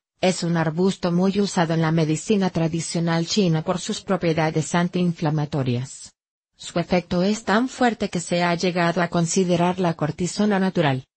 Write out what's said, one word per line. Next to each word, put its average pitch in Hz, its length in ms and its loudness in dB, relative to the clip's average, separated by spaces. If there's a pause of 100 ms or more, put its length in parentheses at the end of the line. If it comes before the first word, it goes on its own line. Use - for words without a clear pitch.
(200)
Es 180 240 0
un 170 120 0
arbusto 170 540 0
muy 185 300 2
usado 170 340 0
en 165 80 2
la 160 80 2
medicina 165 600 2
tradicional 165 760 -2
china 165 360 2
por 180 180 -2
sus - 220 -8
propiedades 160 760 0
antiinflamatorias. 156 1400 -2 (440)
Su - 220 -8
efecto 175 460 0
es 214 180 0
tan 226 260 2
fuerte 226 400 0
que 175 120 -4
se 175 240 0
ha 175 100 2
llegado 170 480 0
a 170 60 0
considerar 175 720 2
la 170 140 0
cortisona 185 680 0
natural. 156 440 0 (120)